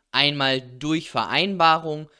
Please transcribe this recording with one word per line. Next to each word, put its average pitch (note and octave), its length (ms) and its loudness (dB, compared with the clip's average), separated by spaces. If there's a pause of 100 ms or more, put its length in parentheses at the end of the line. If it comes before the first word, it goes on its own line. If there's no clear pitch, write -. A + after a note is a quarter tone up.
(120)
einmal C3+ 480 2
durch D3 500 -6
Vereinbarung, D#3+ 960 0 (120)